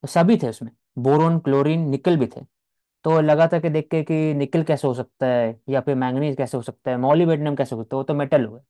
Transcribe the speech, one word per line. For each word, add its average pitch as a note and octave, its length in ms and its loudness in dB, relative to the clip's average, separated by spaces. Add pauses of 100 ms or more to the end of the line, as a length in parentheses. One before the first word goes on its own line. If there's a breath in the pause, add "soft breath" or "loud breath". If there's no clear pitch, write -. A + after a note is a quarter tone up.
तो D3 60 -12
सभी F3+ 300 4
थे C3 120 -2
उसमें, A2+ 220 -12 (260)
बोरॉन, D3+ 420 4
क्लोरीन, D3 500 0
निकल D#3+ 280 0
भी B2 100 0
थे। - 140 -14 (640)
तो D#3+ 180 2
लगा D3+ 260 4
था E3+ 120 0
कि E3 100 -2
देख D3+ 220 -4
के D#3+ 120 -2
कि D#3 300 0
निकल C#3+ 300 -2
कैसे D3+ 240 -2
हो B2+ 60 0
सकता B2+ 340 -6
है A#2 420 0
या C3+ 120 -2
फिर C#3 140 -2
मैंगनीज C3 420 -2
कैसे C3+ 200 -4
हो A#2+ 60 -6
सकता - 280 -8
है, B2 60 -4
molybdenum D3 600 2
कैसे B2+ 180 -4
हो A2+ 80 -8
सकता B2 120 -8
है, - 20 -4
वो C3+ 60 -4
तो D3+ 100 -4
मेटल C#3+ 320 0
हो G#2+ 80 -12
गए। A#2+ 160 -20